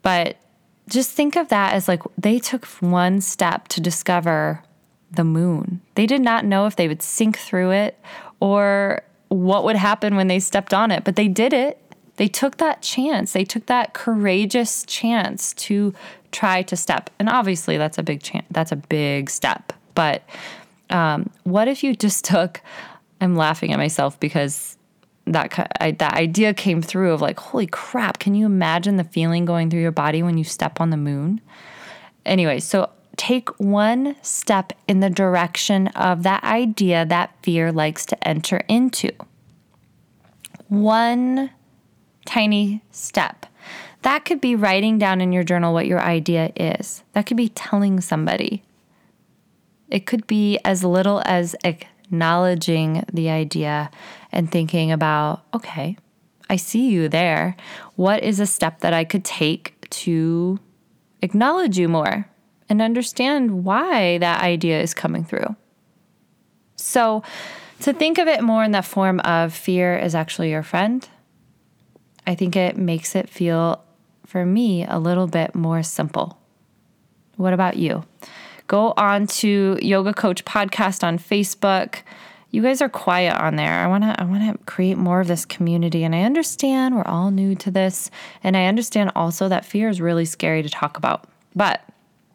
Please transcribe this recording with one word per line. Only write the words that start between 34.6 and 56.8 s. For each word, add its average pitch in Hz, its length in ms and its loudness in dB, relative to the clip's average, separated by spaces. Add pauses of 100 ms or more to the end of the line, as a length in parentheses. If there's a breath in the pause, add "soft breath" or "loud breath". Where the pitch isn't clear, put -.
in 190 120 4
the 196 100 4
direction 185 800 0
of 175 340 0
that 190 200 2
idea 208 600 2
that 175 360 0
fear 165 300 0
likes 156 340 -2
to - 220 -2
enter 160 300 -2 (100)
into. 240 420 0 (1600)
One 233 840 2 (760)
tiny 208 560 2 (100)
step. - 540 -4 (560 loud breath)
That 285 240 0
could 320 160 -2
be 240 140 2
writing 208 420 2
down 190 240 2
in 185 100 2
your 180 120 2
journal 170 300 2
what 165 140 2
your 175 140 2
idea 165 540 0
is. - 480 -6 (100)
That 208 120 0
could 233 120 -2
be 233 120 2
telling 202 520 0
somebody. 160 600 -2 (1300 soft breath)
It 196 160 -2
could 220 220 -4
be 208 380 2
as 185 180 0
little 190 420 2
as 175 380 0
acknowledging 165 1500 0
the 165 180 -2
idea 151 600 -2 (420 loud breath)
and 160 200 -2
thinking 160 400 0
about, 151 520 0 (100)
"Okay, 170 440 -6 (520)
I 190 80 2
see 240 320 0